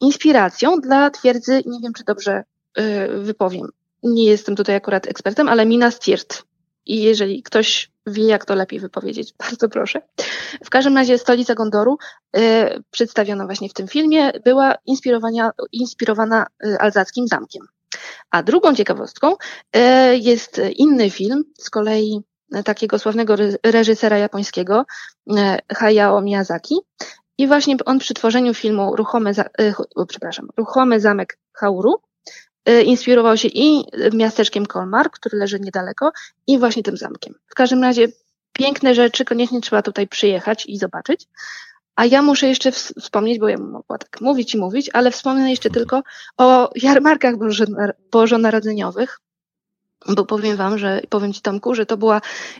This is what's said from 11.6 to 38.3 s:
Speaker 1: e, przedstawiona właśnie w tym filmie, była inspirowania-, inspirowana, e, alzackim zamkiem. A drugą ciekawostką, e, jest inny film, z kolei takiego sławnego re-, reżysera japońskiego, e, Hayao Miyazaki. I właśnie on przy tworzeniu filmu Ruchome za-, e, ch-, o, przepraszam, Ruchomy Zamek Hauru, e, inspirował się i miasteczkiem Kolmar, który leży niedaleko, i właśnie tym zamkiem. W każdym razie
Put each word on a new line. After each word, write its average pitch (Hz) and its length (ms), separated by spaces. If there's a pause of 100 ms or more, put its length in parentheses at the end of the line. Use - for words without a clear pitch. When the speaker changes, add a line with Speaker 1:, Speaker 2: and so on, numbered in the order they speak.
Speaker 1:
e, 226 440 (100)
przedstawiona 208 560
właśnie 196 220
w - 60
tym 190 140
filmie, 302 440 (120)
była 269 300 (120)
inspirowania-, 233 640 (220)
inspirowana, 226 760 (200)
e, 208 120
alzackim 214 500
zamkiem. 185 380 (640)
A 175 120
drugą 302 320
ciekawostką, - 600 (380)
e, 254 440
jest 233 440 (160)
inny 254 340
film, 247 340 (140)
z - 120
kolei 214 500 (440)
takiego 208 340
sławnego 214 360
re-, 202 300
reżysera 220 540
japońskiego, 202 680 (520)
e, 196 220 (160)
Hayao 208 460
Miyazaki. 196 540 (640)
I 277 80
właśnie 285 300 (100)
on 262 120
przy 262 160
tworzeniu 240 400
filmu 214 420
Ruchome 220 380
za-, 202 100 (140)
e, 214 140
ch-, - 80 (160)
o, 175 100
przepraszam, - 500
Ruchomy 233 440
Zamek 202 380 (140)
Hauru, 202 420 (720)
e, 233 160
inspirował 240 540
się 220 120
i 294 360 (280)
miasteczkiem 220 540
Kolmar, 208 440
który - 280
leży 202 220
niedaleko, 196 520 (340)
i 269 120
właśnie 233 240
tym 190 140
zamkiem. - 380 (120)
W - 80
każdym 254 280
razie 240 260 (440)